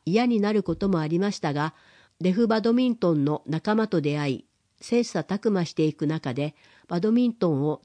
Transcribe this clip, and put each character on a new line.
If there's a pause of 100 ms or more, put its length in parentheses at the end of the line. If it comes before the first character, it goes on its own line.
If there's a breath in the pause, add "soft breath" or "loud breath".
嫌
に
な
る
こ
と
も
あ
り
ま
し
た
が、 (460 soft breath)
デ
フ
バ
ド
ミ
ン
ト
ン
の
仲
間
と
出
会
い、 (360)
切
磋
琢
磨
し
て
い
く
中
で、 (340 soft breath)
バ
ド
ミ
ン
ト
ン
を